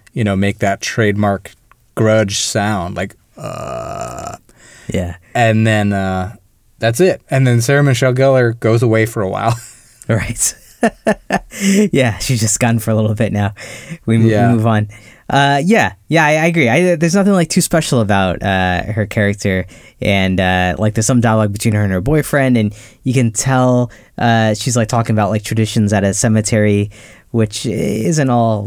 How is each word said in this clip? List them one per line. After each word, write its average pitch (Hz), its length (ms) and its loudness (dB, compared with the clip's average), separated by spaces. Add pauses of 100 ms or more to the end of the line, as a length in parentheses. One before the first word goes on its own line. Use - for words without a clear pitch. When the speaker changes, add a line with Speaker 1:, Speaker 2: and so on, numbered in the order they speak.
(140)
Speaker 1:
you 120 100 -2
know, 101 120 0
make 101 240 -2
that 98 220 -2
trademark 104 720 -2 (440)
grudge 110 440 2
sound, 101 560 -4
like, 101 200 -8 (220)
uh. - 1000 -12 (560)
Speaker 2:
Yeah. 87 240 -6 (180)
Speaker 1:
And 113 320 2
then, 104 280 2
uh, 95 420 -4 (440)
that's 117 200 -2
it. 185 300 2
And 135 180 2
then 120 140 2
Sarah 143 220 2
Michelle 131 300 2
Gellar 127 460 2
goes 113 240 2
away 110 220 2
for 110 160 -6
a 95 80 -2
while. 107 300 -2
<laughs> - 80 -20 (420)
Speaker 2:
Right. - 440 -2 (280)
<laughs> 226 120 0 (1000)
Yeah, 120 240 0
she's 120 240 -2
just 107 180 -2
gone 117 200 2
for 110 120 -4
a 110 40 2
little 107 200 0
bit 107 160 -2
now. 101 220 -2 (520)
We 113 120 2
mo-, 110 80 4
we 110 60 4
Speaker 1:
Yeah. 120 200 2
Speaker 2:
move 113 160 2
on. 107 220 0 (400)
Uh, 139 340 2
yeah, 175 300 2 (160)
yeah, 156 160 2
I, 151 60 4
I 156 160 2
agree. 165 200 2
I, 175 280 2
there's 165 200 0
nothing, 202 160 2
like, 175 160 2
too - 140 2
special 139 400 0
about, 98 420 0
uh, 92 480 0
her 104 140 -2
character, 101 600 -2 (360)
and, 95 400 0
uh, 92 360 2
like, 107 180 0
there's 117 100 0
some 123 160 2
dialogue 110 320 2
between 107 220 -2
her 104 80 0
and 95 100 0
her 92 80 -2
boyfriend, 135 560 0
and 104 160 0 (300)
you 127 100 -2
can 120 180 2
tell, 127 600 0 (260)
uh, 113 380 2
she's, 117 200 -4
like, 113 140 0
talking 117 240 0
about, 104 160 0
like, 107 140 -2
traditions 110 500 0
at 98 100 0
a 98 100 -6
cemetery, 107 760 0 (420)
which 110 340 -2
isn't 110 640 -2
all 113 360 0